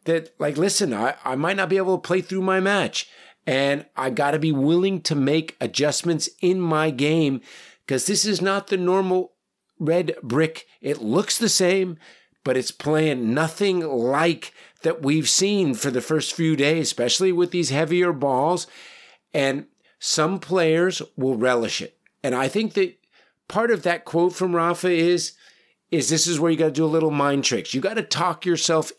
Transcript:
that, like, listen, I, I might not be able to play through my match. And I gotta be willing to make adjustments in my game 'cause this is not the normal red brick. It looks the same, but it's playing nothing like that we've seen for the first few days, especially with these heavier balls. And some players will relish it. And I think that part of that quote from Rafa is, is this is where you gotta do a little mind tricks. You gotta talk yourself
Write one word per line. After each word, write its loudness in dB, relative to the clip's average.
that, -2
like, -2
listen, 0
I, -2
I -4
might 0
not -2
be 2
able 0
to -12
play 0
through -6
my 2
match. 0
And 0
I -2
gotta 0
be 2
willing 2
to -2
make 0
adjustments -2
in 2
my 0
game 0
'cause -2
this 0
is -2
not -2
the 0
normal 0
red 0
brick. -2
It -4
looks 0
the 2
same, 2
but 0
it's -2
playing 0
nothing 0
like 0
that -2
we've 2
seen 2
for -4
the -2
first -2
few 0
days, 0
especially 0
with 2
these -2
heavier 0
balls. 0
And -2
some -2
players 0
will 0
relish 0
it. -12
And -2
I 0
think -2
that 0
part 0
of 0
that -2
quote 0
from -2
Rafa 0
is, 2
is 0
this 2
is 0
where 2
you 0
gotta 2
do 0
a 2
little 2
mind 0
tricks. -2
You -2
gotta -2
talk -4
yourself 0